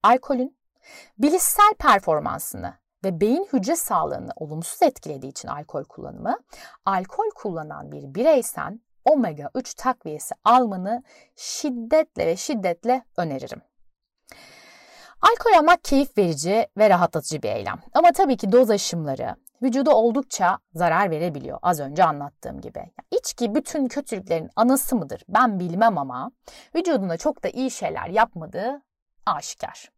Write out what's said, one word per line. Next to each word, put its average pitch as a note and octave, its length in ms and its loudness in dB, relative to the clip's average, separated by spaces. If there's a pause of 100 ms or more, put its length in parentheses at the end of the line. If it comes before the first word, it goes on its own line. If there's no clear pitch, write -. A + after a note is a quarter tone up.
Alkolün B3+ 540 2 (600)
bilişsel F4+ 640 4
performansını F3 920 0 (300)
ve F3 180 -4
beyin C#4 320 2
hücre C4 220 0
sağlığını E3 600 -4
olumsuz D#3 460 -8
etkilediği C#3 500 -2
için - 160 -14
alkol D3 360 -10
kullanımı, - 560 -8 (460)
alkol G3 500 -2
kullanan D3+ 560 -10
bir C#3 240 -16
bireysen A#3+ 680 0 (240)
omega F#3 500 2
üç B3+ 180 -6
takviyesi - 680 -6
almanı A3 600 2 (320)
şiddetle B3 920 -2
ve E3 100 0
şiddetle A3+ 720 -4 (120)
öneririm. D3+ 440 -6 (1600)
Alkol A4 380 6
almak E4+ 240 4
keyif C#4 340 2
verici F3+ 500 0 (100)
ve G#3 120 6
rahatlatıcı E3 520 0
bir G#2+ 80 -4
eylem. G#2 300 -6 (140)
Ama E4+ 180 8
tabii D4+ 260 2
ki G3 140 -2
doz A#3+ 180 8
aşımları D3 680 -2 (260)
vücuda C4 340 4
oldukça A3 640 2 (140)
zarar F3 380 2
verebiliyor D3 500 -6
az F3 180 0
önce D3 240 0
anlattığım C#3+ 580 -4
gibi. - 300 -14 (200)
İçki A#3 440 -4
bütün C#4+ 320 -2
kötülüklerin F#3+ 680 -6
anası B3+ 400 2
mıdır? D#3+ 340 -6
Ben G#3 300 2
bilmem F3+ 380 2
ama C#3 340 -8 (440)
vücuduna C4 420 0
çok - 260 -4
da - 60 -4
iyi C4 220 -4
şeyler - 360 -8
yapmadığı G#3 720 -4 (440)
aşikar. - 720 -8